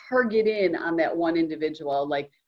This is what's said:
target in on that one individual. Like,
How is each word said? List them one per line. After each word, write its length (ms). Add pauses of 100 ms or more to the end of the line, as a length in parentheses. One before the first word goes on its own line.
target 380
in 280
on 220
that 180
one 220
individual. 720
Like, 220 (180)